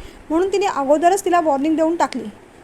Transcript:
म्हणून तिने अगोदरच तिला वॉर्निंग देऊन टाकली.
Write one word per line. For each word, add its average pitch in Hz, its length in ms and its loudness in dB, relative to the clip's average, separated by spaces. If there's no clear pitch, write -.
म्हणून 370 220 0
तिने 403 140 0
अगोदरच 311 580 2
तिला 349 160 2
वॉर्निंग 302 360 0
देऊन 320 200 0
टाकली. 269 280 -2